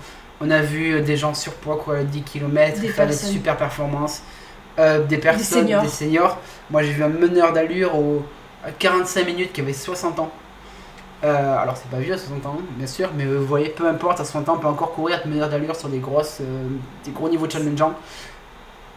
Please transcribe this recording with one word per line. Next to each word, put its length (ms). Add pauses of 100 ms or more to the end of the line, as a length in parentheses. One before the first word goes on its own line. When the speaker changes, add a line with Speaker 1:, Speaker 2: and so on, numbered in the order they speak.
(400)
Speaker 1:
On 100
a 100
vu, 340
euh, 60
des 160
gens 180
surpoids 420
courir 240
les 60
dix 160
kilomètres 580
Speaker 2:
Des 60
Speaker 1:
et 40
faire 160
Speaker 2:
personnes. 220
Speaker 1:
des 60
super 220
performances. 680 (560)
Euh, 220
des 160
Speaker 2:
Des 20
Speaker 1:
personnes, 440
Speaker 2:
seniors. 200
Speaker 1:
des 60
seniors. 500 (320)
Moi, 120
j'ai 100
vu 100
un 60
meneur 440
d'allure 440
au, 280 (400)
à 60
quarante-cinq 560
minutes 260
qui 80
avait 120
soixante 460
ans. 120 (920)
Euh, 360
alors, 180
c'est 140
pas 80
vieux 160
à 40
soixante 280
ans, 120 (180)
bien 100
sûr, 300
mais, 80
euh, 140
vous 80
voyez, 240
peu 180
importe, 320
à 40
soixante 240
ans, 80
on 40
peut 80
encore 240
courir, 240
être 100
meneur 220
d'allure 280
sur 120
des 100
grosses, 420
euh, 280 (360)
des 80
gros 160
niveaux 200
challengeants. 460 (1040)